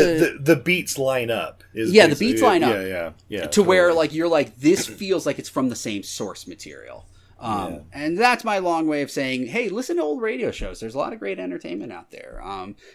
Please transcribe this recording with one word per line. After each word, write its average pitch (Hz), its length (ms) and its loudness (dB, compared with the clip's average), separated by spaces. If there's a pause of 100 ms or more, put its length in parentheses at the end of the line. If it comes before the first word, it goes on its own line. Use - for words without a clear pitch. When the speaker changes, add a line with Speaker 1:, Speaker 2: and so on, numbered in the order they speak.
Speaker 1:
the, - 40 10
Speaker 2:
to 165 340 2
Speaker 1:
the, 143 160 4
the 135 60 4
beats 170 380 -2
line 131 320 0
up. 95 320 -4 (120)
Is 113 180 0
Speaker 2:
Yeah, 208 120 10
the - 60 6
Speaker 1:
basically 180 220 0
Speaker 2:
beats - 100 2
Speaker 1:
it. - 20 6
Speaker 2:
line - 200 6
up. 120 100 2
Speaker 1:
Yeah, 95 120 -2
yeah, 87 260 -6 (160)
yeah, 95 200 -6
Speaker 2:
To 208 140 4
where, 185 260 6
Speaker 1:
totally. 165 100 4
Speaker 2:
like, 156 160 0
you're 165 140 0
like, 139 280 2
"This 151 300 4
feels 190 400 -2
like - 120 -2
it's - 100 -12
from 131 200 0
the 117 80 -4
same 104 260 -6
source - 440 -10
material." 69 600 -16 (340)
Um, 101 340 -4
Speaker 1:
Yeah. 80 40 -12 (140)
Speaker 2:
and 156 260 -4
that's 233 260 4
my 208 140 0
long 165 280 0
way 147 160 0
of 135 80 -6
saying, 131 360 -4
"Hey, 220 220 -2
listen 262 280 -4
to 339 60 0
old 302 200 -2
radio 220 280 -4
shows. 92 300 -8
There's 113 140 -10
a 135 40 -4
lot - 140 -4
of 226 60 -12
great 196 220 -8
entertainment - 520 -8
out 85 200 -18
there." 58 320 -16
Um, 95 320 -10 (180)